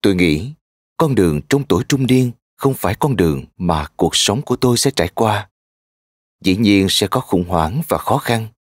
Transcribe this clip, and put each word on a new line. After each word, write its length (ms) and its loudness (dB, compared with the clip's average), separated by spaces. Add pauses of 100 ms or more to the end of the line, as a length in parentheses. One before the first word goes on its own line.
Tôi 140 2
nghĩ 360 0 (460)
con 180 0
đường 340 2
trong 140 0
tuổi 260 0
trung 180 0
niên 240 2 (240)
không 180 0
phải 260 -2
con 160 0
đường 300 0 (120)
mà 380 -2
cuộc 200 0
sống 260 0
của 140 -4
tôi 220 0
sẽ 140 0
trải 240 0
qua. 340 -2 (920)
Dĩ 140 2
nhiên 340 4
sẽ 180 -2
có 120 -2
khủng 280 -2
hoảng 400 0
và 100 0
khó 200 -2
khăn. 300 -2 (180)